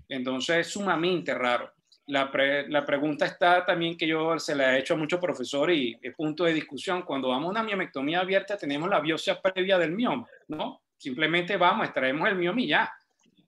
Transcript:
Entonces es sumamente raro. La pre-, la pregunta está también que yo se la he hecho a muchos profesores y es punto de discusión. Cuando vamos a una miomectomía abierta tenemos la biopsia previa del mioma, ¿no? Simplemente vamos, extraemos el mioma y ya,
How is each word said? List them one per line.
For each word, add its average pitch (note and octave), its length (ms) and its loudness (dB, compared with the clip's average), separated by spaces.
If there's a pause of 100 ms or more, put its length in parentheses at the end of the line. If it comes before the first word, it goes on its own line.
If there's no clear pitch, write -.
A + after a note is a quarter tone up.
Entonces C3 480 -2
es E3 100 0
sumamente F3 680 0
raro. B2 380 0 (360)
La C#3 240 0
pre-, C#3 360 2
la D3 180 0
pregunta D3 400 0
está F3+ 400 4
también E3+ 300 0
que E3+ 120 -2
yo D#3+ 320 0
se D3+ 160 -4
la C3+ 200 4
he C#3 40 4
hecho C#3+ 160 0
a - 20 -2
muchos D#3 220 -2
profesores D3 580 0
y A#2+ 240 -2
es B2 140 -12
punto D#3 300 -2
de E3 80 2
discusión. D#3 500 -4
Cuando C3+ 260 -2
vamos C#3 180 -2
a F3+ 40 -4
una A3 120 -2
miomectomía F3 580 -2
abierta F#3+ 360 -2
tenemos D3+ 320 -4
la F#3+ 100 4
biopsia D#3+ 420 -2
previa F#3+ 360 2
del D#3+ 140 2
mioma, F3 360 -2 (200)
¿no? G3 340 -8 (160)
Simplemente E3 600 0
vamos, F3+ 280 4
extraemos C#3 420 0
el G#3 80 0
mioma F3+ 260 0
y F#3 60 0
ya, F#3 240 2 (560)